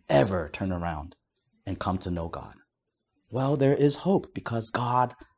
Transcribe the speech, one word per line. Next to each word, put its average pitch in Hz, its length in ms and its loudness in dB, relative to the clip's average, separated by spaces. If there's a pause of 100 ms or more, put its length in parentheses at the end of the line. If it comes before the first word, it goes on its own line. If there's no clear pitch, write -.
ever 95 420 2
turn 95 220 -2
around 85 420 -6 (500)
and 92 140 -6
come 95 200 0
to 92 120 -6
know 85 160 -4
God? - 280 -12 (760)
Well, 135 240 0
there 139 180 4
is 143 220 4
hope - 380 0
because 113 360 -6
God 123 460 0 (220)